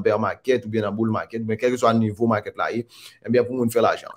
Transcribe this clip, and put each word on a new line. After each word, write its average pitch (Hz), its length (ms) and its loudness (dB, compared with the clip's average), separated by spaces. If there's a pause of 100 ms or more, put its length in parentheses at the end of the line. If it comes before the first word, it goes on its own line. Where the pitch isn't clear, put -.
bear 107 180 2
market 120 400 0
ou 107 80 -10
bien 107 160 0
nan 101 80 -4
bull 110 160 0
market, 107 320 -4
ben, 110 160 -4
kèlkeswa 123 400 2
nivo 110 320 0
market 104 280 -2
la, 82 120 -2
e 117 140 -6 (420)
ben, 120 140 2
pou 123 180 -4
moun 117 140 0
fè 113 100 2
lajan. - 340 0